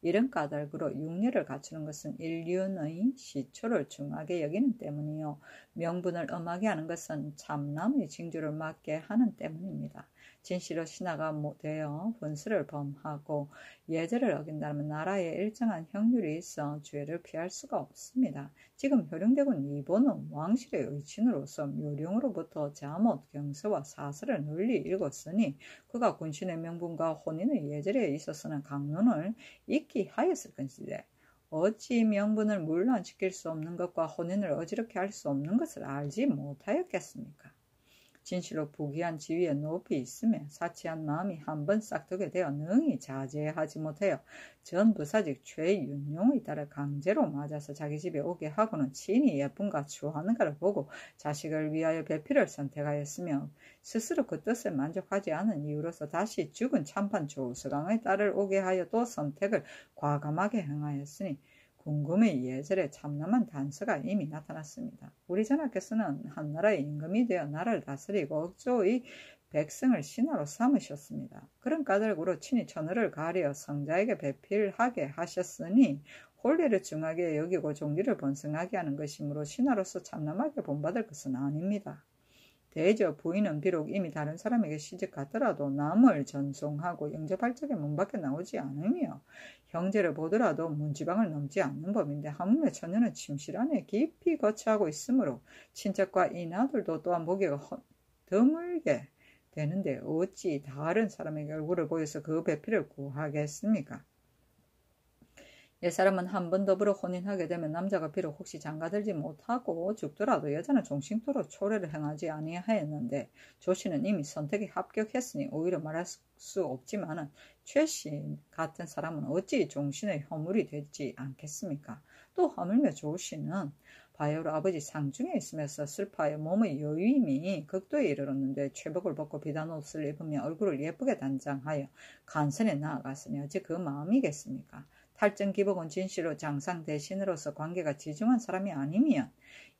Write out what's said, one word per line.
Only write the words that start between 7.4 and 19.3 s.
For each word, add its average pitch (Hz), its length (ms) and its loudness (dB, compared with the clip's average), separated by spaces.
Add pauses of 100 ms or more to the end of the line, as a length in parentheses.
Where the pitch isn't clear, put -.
징조를 156 440 -6
맞게 156 420 -6
하는 208 400 2
때문입니다. 156 760 -8 (340)
진시로 165 440 -4
신하가 156 460 -4
모-, 147 260 -4
되어 156 600 -4
분수를 151 480 -2
범하고 147 840 -4 (400)
예절을 175 420 0
어긴다면 151 560 -2
나라에 170 460 -2
일정한 202 560 0
형률이 202 480 4
있어 151 440 -4
죄를 147 400 -6
피할 170 280 -6
수가 - 280 -6
없습니다. 147 720 0 (240)
지금 269 380 4
효령대군 214 540 4